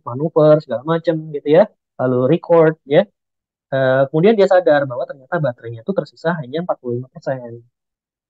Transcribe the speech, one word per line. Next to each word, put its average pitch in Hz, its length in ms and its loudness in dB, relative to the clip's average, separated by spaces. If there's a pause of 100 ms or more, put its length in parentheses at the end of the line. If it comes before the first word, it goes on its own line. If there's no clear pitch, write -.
manuver 151 580 2
segala 123 220 -8
macam 165 320 -2 (160)
gitu 143 160 -6
ya, 175 180 6 (320)
lalu 127 400 0
record 160 380 2 (100)
ya, 151 160 2 (720)
eh, 135 360 2
kemudian 196 280 2
dia 190 100 4
sadar 165 400 2
bahwa 127 160 -8
ternyata 143 400 -10
baterainya 117 400 -8
itu - 80 -8
tersisa 165 480 -6
hanya 143 240 -8
empat 160 160 -6
puluh 123 240 -8
lima 131 80 -20
persen. 120 540 -10 (640)